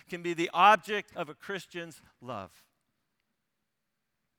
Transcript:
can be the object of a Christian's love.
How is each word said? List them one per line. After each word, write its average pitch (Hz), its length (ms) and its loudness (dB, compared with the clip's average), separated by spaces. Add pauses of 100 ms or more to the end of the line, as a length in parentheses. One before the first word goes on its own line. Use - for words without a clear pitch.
can 175 140 -10
be 175 100 -2
the 170 220 -2
object 202 600 4
of 170 140 -6
a 151 60 -14
Christian's 170 640 -12 (220)
love. 107 280 -10 (1900)